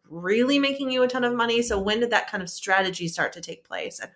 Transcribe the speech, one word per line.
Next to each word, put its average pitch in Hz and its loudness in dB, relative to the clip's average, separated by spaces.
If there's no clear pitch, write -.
really 214 2
making 277 0
you 254 2
a 247 4
ton 247 0
of 240 0
money. 233 2
So 226 -2
when 208 0
did 233 0
that - 2
kind 196 -4
of 175 -8
strategy 185 0
start 160 -2
to 175 -16
take - -14
place - -8
and - -12